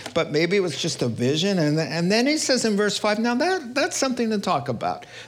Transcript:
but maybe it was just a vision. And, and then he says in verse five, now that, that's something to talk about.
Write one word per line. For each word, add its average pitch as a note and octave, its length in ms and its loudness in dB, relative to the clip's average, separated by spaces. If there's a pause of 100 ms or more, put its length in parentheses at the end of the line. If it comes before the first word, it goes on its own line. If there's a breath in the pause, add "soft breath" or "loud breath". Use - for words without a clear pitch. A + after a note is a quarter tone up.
(120 loud breath)
but E3 180 0
maybe E3+ 260 2
it G3+ 40 4
was F3 200 -2
just - 220 -2
a B2+ 60 0
vision. D#3 500 0
And, D3+ 220 2
and E3+ 320 0
then A#3+ 160 4
he D4+ 80 2
says C4 280 0
in G#3+ 120 2
verse G#3 220 0
five, G#3+ 200 0
now A#3+ 160 0
that, D4 400 0
that's C#4+ 220 0
something B3 340 0
to G#3+ 80 0
talk D#3 300 0
about. F2+ 380 -4 (220 loud breath)